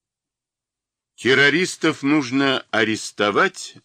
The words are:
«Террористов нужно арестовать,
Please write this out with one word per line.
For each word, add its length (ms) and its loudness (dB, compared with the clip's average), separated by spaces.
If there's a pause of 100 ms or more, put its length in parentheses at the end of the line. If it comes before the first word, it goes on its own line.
(1160)
«Террористов 840 0
нужно 720 -2
арестовать, 1120 -2